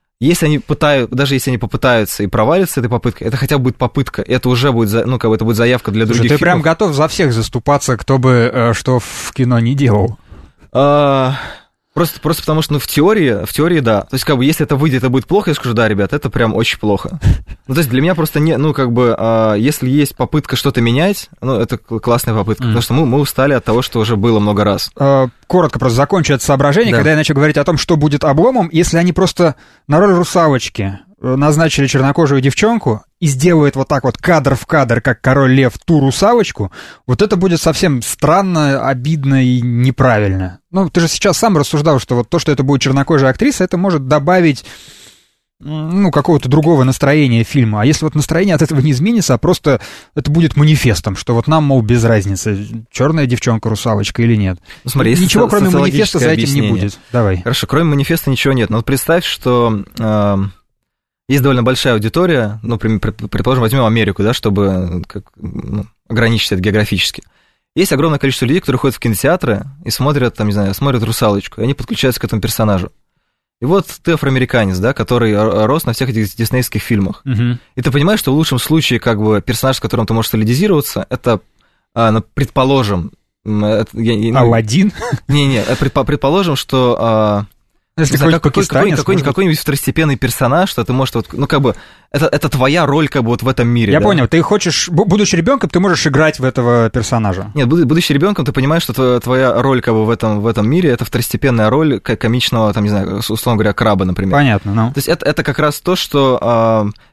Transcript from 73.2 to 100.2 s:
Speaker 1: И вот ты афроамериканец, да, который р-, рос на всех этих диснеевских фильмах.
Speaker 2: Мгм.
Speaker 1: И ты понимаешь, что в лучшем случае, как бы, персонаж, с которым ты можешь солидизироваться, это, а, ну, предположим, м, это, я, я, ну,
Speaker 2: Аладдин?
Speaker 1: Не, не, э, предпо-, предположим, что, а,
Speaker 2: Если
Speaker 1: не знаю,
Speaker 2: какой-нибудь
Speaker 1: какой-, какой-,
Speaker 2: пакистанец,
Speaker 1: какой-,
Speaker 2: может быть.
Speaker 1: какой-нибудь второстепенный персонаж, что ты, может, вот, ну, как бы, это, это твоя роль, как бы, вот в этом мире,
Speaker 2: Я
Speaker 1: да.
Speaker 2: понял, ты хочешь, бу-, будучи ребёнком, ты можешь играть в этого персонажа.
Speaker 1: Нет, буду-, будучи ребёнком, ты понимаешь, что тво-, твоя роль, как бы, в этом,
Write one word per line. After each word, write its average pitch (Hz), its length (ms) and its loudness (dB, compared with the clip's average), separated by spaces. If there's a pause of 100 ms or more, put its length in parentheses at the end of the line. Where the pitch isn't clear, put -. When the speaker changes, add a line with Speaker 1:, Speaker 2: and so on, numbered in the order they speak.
Speaker 1:
И 117 40 -6
вот 180 220 0 (160)
ты 170 80 0
афроамериканец, 127 680 0
да, 110 160 0
который 117 380 0
р-, 107 340 2
рос 147 200 0
на 117 80 -2
всех 131 160 -4
этих 107 260 -2
диснеевских 117 480 -4
фильмах. 202 400 -2
Speaker 2:
Мгм. 120 360 -2 (160)
Speaker 1:
И 127 60 -6
ты 151 100 -2
понимаешь, 165 280 0
что 131 120 -2
в 139 40 2
лучшем 151 240 0
случае, 143 400 0
как 113 240 -2
бы, 107 180 2
персонаж, 131 360 -2
с - 20 -10
которым 113 260 -2
ты 113 80 -2
можешь 113 180 -2
солидизироваться, 127 800 0
это, 120 300 -2 (560)
а, 113 160 2
ну, 110 120 0 (100)
предположим, 127 800 0 (340)
м, 107 200 -2
это, 107 240 0 (100)
я, 113 140 0
я, 110 200 -2
ну, 135 60 2
Speaker 2:
Аладдин? 117 520 2 (380)
Speaker 1:
Не, 143 180 2
не, 131 160 0
э, 120 160 -2
предпо-, 139 260 -2
предположим, 151 520 0
что, 127 420 0
а, 107 460 0 (520)
Speaker 2:
Если 156 160 0
Speaker 1:
не 139 40 2
знаю, 156 160 2
Speaker 2:
какой-нибудь 165 80 0
Speaker 1:
какой-, - 0 -
какой-, 190 220 0
Speaker 2:
пакистанец, 170 360 0
Speaker 1:
какой-, 190 160 0
Speaker 2:
может 143 100 0
быть. 143 80 -2
Speaker 1:
какой-нибудь 175 260 0
второстепенный 147 580 -2
персонаж, 135 520 0
что - 140 -4
ты, 127 100 -4
может, 131 220 -2
вот, 113 180 -4
ну, 139 140 -4
как 147 140 0
бы, 120 140 0 (360)
это, 143 160 0
это - 220 -2
твоя 143 380 2
роль, 147 200 2
как 135 160 -2
бы, 113 60 -2
вот 117 140 -2
в 120 40 -2
этом 123 200 0
мире, 117 260 2
Speaker 2:
Я 156 60 4
Speaker 1:
да. 208 60 2
Speaker 2:
понял, 185 220 2
ты 165 140 2
хочешь, - 480 -2
бу-, 175 160 2
будучи 196 300 2
ребёнком, 170 340 0
ты 175 100 0
можешь 180 280 0
играть 151 320 2
в 127 40 -6
этого 120 460 2
персонажа. 104 640 -2
Speaker 1:
Нет, 139 140 0
буду-, 160 180 2
будучи 156 280 2
ребёнком, 160 320 0
ты - 60 -4
понимаешь, 147 320 0
что 123 100 -6
тво-, 127 260 2
твоя 123 420 0
роль, 131 200 0
как 117 120 0
бы, 110 120 2
в 110 40 0
этом, 110 320 -2